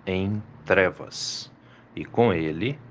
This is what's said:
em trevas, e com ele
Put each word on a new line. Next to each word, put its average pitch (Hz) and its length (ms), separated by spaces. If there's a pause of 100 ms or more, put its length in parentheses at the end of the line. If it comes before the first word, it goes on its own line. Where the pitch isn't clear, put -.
em 98 380 (220)
trevas, - 840 (440)
e 78 100
com 117 280
ele 82 460 (120)